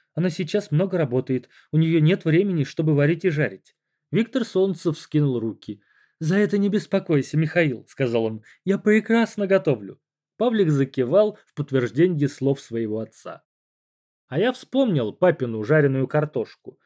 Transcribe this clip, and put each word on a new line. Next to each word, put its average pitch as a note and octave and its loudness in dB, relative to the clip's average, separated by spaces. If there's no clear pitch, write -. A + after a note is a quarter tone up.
Она F3 -2
сейчас F#3 -4
много F3+ 0
работает, B2+ -2
у D#3 0
неё E3 2
нет D#3+ 2
времени, E3+ 2
чтобы D#3 0
варить D#3 2
и F#3 2
жарить». C3+ -4
Виктор A3+ -2
Солнцев F#3 -2
вскинул C#3+ 0
руки. G#2+ -8
«За D#3+ 0
это G#3 2
не G3+ 2
беспокойся, F#3 -2
Михаил», D#3 0
сказал A#2 -2
он, A2 -6
«я F#3+ 0
прекрасно G#3+ 2
готовлю». C3 0
Павлик G#3+ 2
закивал C#3+ 0
в - -20
подтверждение C#3 0
слов C3+ -2
своего A2 -6
отца. - -14
А C3 -4
я B3+ 0
вспомнил F#3 -2
папину A#2+ 0
жареную C3+ 2
картошку, - -6